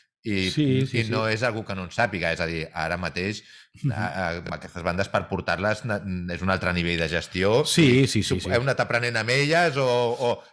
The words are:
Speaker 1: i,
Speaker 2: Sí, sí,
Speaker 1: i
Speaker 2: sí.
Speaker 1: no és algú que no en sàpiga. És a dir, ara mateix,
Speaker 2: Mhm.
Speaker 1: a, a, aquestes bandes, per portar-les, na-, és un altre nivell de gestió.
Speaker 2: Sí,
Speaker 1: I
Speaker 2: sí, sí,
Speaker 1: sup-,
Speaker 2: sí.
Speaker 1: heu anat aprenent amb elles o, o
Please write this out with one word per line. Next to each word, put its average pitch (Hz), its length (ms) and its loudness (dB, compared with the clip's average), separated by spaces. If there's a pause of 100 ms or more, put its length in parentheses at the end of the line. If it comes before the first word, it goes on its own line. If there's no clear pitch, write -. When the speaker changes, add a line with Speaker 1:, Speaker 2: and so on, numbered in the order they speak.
(260)
Speaker 1:
i, 95 240 0
Speaker 2:
Sí, 135 380 2
sí, 117 120 -2
Speaker 1:
i 117 40 2
Speaker 2:
sí. 110 80 -2
Speaker 1:
no 110 160 0
és 110 160 0
algú 110 220 -2
que 98 100 -6
no 92 80 -6
en 85 60 -10
sàpiga. 92 420 0
És 82 80 -4
a 85 60 0
dir, 82 280 -4
ara 82 220 -2
mateix, 90 480 -4 (400)
Speaker 2:
Mhm. 135 80 0
Speaker 1:
a, 92 160 -4
a, 87 480 -4
aquestes 85 280 -12
bandes, 90 260 0
per 101 180 0
portar-les, 92 560 -2
na-, 104 160 -4 (340)
és 87 80 -6
un 92 80 -2
altre 92 220 0
nivell 85 260 0
de 82 120 0
gestió. 95 560 2
Speaker 2:
Sí, 135 380 6
Speaker 1:
I 123 40 4
Speaker 2:
sí, 101 160 0
sí, - 120 0
Speaker 1:
sup-, 95 40 -2
Speaker 2:
sí. 92 100 -6
Speaker 1:
heu 120 120 2
anat 131 180 -2
aprenent 120 380 0
amb 110 120 -2
elles 147 460 2
o, 139 100 0
o 120 560 0 (120)